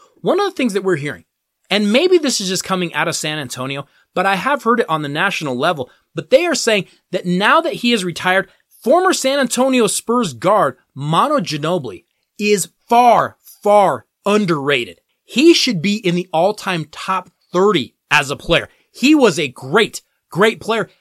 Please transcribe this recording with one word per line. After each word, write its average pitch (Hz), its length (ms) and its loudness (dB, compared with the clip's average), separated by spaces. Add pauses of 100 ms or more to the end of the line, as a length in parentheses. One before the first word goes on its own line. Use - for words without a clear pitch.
(220)
one 277 180 0
of 403 60 0
the 370 100 -6
things 247 160 -2
that 190 120 -4
we're 185 120 0
hearing, 139 300 -8 (440)
and 208 220 0
maybe 349 260 4
this 294 220 -2
is 190 80 -6
just 180 160 -4
coming 180 300 -4
out 156 160 -2
of 156 60 -6
San 156 240 -8
Antonio, 135 480 -10 (260)
but 185 120 -2
I 196 100 0
have 262 280 -2
heard 226 160 0
it - 100 -2
on 160 120 -2
the 143 80 -6
national 151 480 -4
level, 151 320 -2 (260)
but 156 140 -8
they 302 160 4
are 320 100 0
saying 208 300 0 (260)
that 180 140 -6
now 202 340 2
that 330 140 -4
he 240 180 -2
is 202 140 -2
retired, 185 440 -2 (320)
former 349 300 2
San 269 280 -2
Antonio 254 480 0
Spurs 220 460 -2
guard 165 440 0 (180)
Manu 180 460 0
Ginobili 147 640 -6 (340)
is 208 300 0 (180)
far, 233 480 4 (260)
far 196 440 4 (200)
underrated. 143 760 0 (240)
He 320 280 4
should 208 280 -2
be 202 160 0
in 180 180 -2
the 175 160 -4
all-time 175 540 -2
top - 440 -8 (220)
thirty 175 440 0 (140)
as 147 220 0
a 135 60 -8
player. 139 320 -2 (240)
He 285 200 4
was 226 240 4
a 151 120 -4
great, 151 520 -2 (280)
great 196 320 0
player, 214 280 -4 (120)